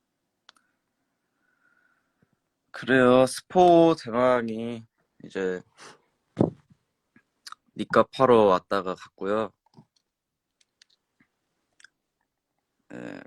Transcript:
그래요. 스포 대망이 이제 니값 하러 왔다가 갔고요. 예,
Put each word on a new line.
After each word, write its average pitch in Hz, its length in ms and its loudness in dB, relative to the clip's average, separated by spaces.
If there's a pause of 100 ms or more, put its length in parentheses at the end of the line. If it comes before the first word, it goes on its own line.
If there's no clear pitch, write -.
(2750)
그래요. 127 540 2
스포 170 800 2
대망이 117 840 -4 (380)
이제 92 380 -8 (2250)
니값 110 320 0 (100)
하러 123 280 4
왔다가 92 480 -2
갔고요. 101 540 -8 (3500)
예, 58 340 -16